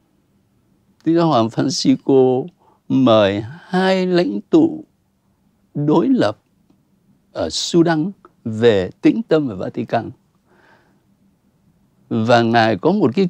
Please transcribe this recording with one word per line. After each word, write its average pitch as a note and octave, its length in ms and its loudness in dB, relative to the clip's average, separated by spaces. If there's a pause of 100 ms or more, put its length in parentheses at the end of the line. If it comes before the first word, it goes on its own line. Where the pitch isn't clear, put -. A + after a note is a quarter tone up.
(1040)
Đức D#3+ 100 0
Giáo E3+ 120 2
hoàng A#2 200 2
Francisco C3 960 0 (440)
mời A2 540 2 (160)
hai F#3 480 -2
lãnh F#3 320 -2 (100)
tụ - 340 2 (880)
đối D3+ 360 0
lập C#3+ 280 0 (920)
ở - 200 -6
Sudan E3 600 -4 (320)
về A2 460 0 (120)
tĩnh A3+ 260 0
tâm D#3 200 -2
ở G#2 80 -8
Vatican. A#2 560 -8 (2000)
Và A#2 320 2
Ngài A2+ 360 2
có D#3 140 0
một F#3 240 0
cái F#3+ 140 0